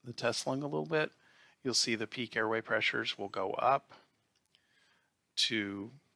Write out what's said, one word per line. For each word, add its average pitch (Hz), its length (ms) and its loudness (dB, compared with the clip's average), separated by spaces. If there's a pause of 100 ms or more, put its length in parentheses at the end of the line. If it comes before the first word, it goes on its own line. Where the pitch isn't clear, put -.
the 120 80 -12
test 117 360 -2
lung 135 160 -2
a 143 40 -4
little 151 180 -2
bit, 156 260 0 (520)
you'll 123 120 0
see 117 200 4
the 107 120 -2
peak - 280 -6
airway 110 240 2
pressures - 580 0
will 101 120 -6
go 98 220 -2
up - 420 2 (1400)
to 101 560 -2 (260)